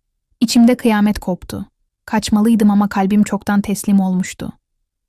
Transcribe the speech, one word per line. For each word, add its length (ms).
İçimde 360
kıyamet 420
koptu. 480
Kaçmalıydım 680
ama 180
kalbim 340
çoktan 380
teslim 400
olmuştu. 520